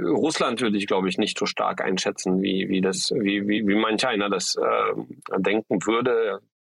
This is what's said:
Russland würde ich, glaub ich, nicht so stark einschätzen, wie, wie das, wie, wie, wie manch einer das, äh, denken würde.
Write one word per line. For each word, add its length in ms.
Russland 560
würde 160
ich, 100
glaub 200
ich, 100
nicht 220
so 80
stark 340
einschätzen, 600
wie, 260
wie 140
das, 300
wie, 360
wie, 180
wie 80
manch 320
einer 220
das, 280
äh, 840
denken 480
würde. 540